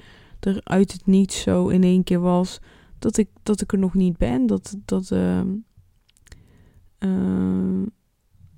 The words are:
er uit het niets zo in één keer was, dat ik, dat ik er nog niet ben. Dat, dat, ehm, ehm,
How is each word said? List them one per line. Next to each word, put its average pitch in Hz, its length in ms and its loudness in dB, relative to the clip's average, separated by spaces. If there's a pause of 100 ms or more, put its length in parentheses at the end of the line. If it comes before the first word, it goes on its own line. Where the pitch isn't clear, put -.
(400)
er 196 240 -2
uit 190 280 2
het - 140 -14
niets 190 360 2
zo 185 260 2
in 185 160 4
één 180 200 4
keer 175 160 0
was, 180 420 0 (380)
dat - 180 -2
ik, 208 120 0 (140)
dat 214 180 -2
ik 196 100 -6
er 196 80 0
nog 185 140 0
niet 185 240 2
ben. 254 280 0
Dat, 196 400 -4
dat, 190 260 -4
ehm, 185 440 -2 (1400)
ehm, 190 880 -2 (760)